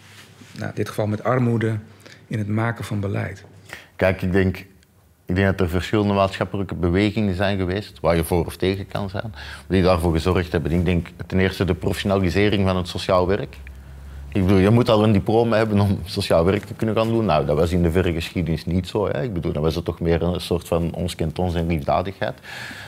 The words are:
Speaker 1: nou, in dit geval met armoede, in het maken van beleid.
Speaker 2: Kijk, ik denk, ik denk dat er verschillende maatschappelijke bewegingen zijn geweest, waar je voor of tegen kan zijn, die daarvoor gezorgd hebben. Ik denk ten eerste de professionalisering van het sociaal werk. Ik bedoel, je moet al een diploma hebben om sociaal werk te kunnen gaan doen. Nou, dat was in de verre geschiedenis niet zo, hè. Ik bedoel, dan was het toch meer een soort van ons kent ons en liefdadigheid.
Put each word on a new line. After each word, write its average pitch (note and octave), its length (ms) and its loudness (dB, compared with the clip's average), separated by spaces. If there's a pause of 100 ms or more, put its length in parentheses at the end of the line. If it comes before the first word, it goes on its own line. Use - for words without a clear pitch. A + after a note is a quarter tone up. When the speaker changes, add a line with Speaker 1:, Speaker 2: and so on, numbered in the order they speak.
(580)
Speaker 1:
nou, G#2+ 120 -8
in G#2 60 -12
dit G#2+ 140 -4
geval G#2+ 180 -2
met G#2 160 -2
armoede, A#2 540 0 (500)
in A#2+ 100 -6
het G#2+ 100 -4
maken A2 360 -2
van G#2+ 160 -6
beleid. G2 440 -6 (520)
Speaker 2:
Kijk, F#2 260 2
ik F#2 100 0
denk, F#2+ 260 4 (680)
ik F#2 100 -2
denk G2 120 4
dat F#2+ 120 2
er F#2 100 2
verschillende G2+ 440 2
maatschappelijke G2 640 0
bewegingen G2+ 600 2
zijn G2 220 0
geweest, F#2 420 -4
waar E2 160 2
je E2 80 2
voor E2 220 0
of - 120 -10
tegen F#2+ 300 -2
kan G2+ 220 -6
zijn, G#2 240 -8 (340)
die F#2 160 4
daarvoor F2 300 4
gezorgd E2+ 380 0
hebben. D2 200 -2
Ik F2 140 2
denk F2 220 0 (200)
ten F#2 120 -2
eerste F#2+ 260 2
de F2 100 2
professionalisering G2 920 0
van F#2 100 2
het F#2 100 -4
sociaal F#2 400 0
werk. G#2 300 -2 (720)
Ik G#2 120 0
bedoel, F#2+ 160 6
je F#2+ 120 6
moet A#2+ 200 4
al G#2+ 140 6
een A2 80 4
diploma A2 460 2
hebben G#2+ 220 2
om G2+ 260 2
sociaal F2+ 400 2
werk G2 200 2
te - 80 -10
kunnen A2 220 -2
gaan A2+ 120 0
doen. A2+ 180 0
Nou, D#2 200 2
dat D2 120 0
was E2 140 2
in F2 120 2
de E2+ 80 2
verre F2 220 2
geschiedenis E2 520 -4
niet F2 220 -2
zo, G#2 200 -2
hè. - 160 -4
Ik B2 100 -6
bedoel, E2+ 180 -4
dan D2+ 100 -2
was D#2 140 0
het E2+ 100 -4
toch E2 140 -4
meer E2 220 2
een F2 200 -2
soort - 260 -4
van E2+ 260 -2
ons E2+ 220 -6
kent D#2+ 240 -4
ons F2+ 160 -2
en E2+ 120 -2
liefdadigheid. F2 680 -2 (540)